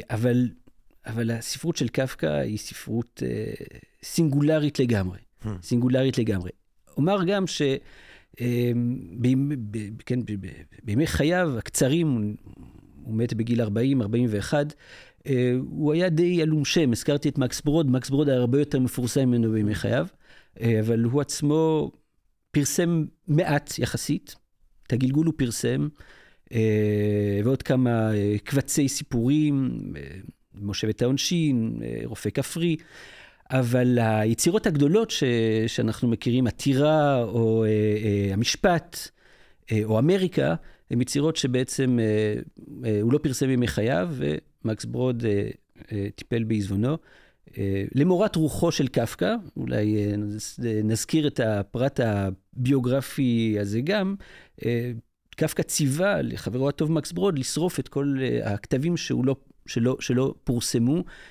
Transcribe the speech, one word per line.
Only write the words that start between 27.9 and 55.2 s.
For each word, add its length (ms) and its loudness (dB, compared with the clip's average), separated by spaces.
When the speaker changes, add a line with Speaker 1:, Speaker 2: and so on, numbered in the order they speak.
Speaker 1:
אה, 300 2
קבצי 440 0
סיפורים, 920 0
אה, 60 -12
משה 320 -4
ואת 160 0
העונשין, 800 0
אה, 220 -6
רופא 260 -6
כפרי, 460 -2
אבל 480 2
היצירות 640 2
הגדולות 440 2
ש-, 140 -2
שאנחנו 420 -2
מכירים, 380 0
הטירה 760 2
או, 420 2
אה, 40 2
אה, 640 2
המשפט, 640 0
אה, 120 2
או 140 2
אמריקה, 560 2
הן 100 0
יצירות 360 0
שבעצם, 640 0
אה, 360 2
אה, 180 0
הוא 100 4
לא 60 4
פרסם 320 0
ימי 180 2
חייו, 440 0
ומקס 720 -6
ברוד, 400 -2
אה, 240 0
אה, 220 -4
טיפל 300 -4
בעיזבונו. 520 0
אה, 260 -2
למורת 420 2
רוחו 360 0
של 160 0
קפקא, 460 -2
אולי, 400 0
אה, 200 -2
נז-, 500 -8
אה, 180 0
נזכיר 420 0
את 140 -2
הפרט 600 -2
הביוגרפי 1600 0
הזה 200 -2
גם, 340 -2
אה, 280 -2